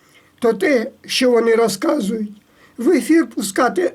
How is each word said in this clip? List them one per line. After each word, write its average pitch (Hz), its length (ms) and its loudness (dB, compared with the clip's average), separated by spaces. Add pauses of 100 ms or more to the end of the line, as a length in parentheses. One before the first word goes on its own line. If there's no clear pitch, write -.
(380)
то 226 140 0
те, 233 380 0 (160)
що 254 240 0
вони 226 240 2
розказують, 226 760 -2 (460)
в 247 120 0
ефір 311 360 2
пускати 254 680 -2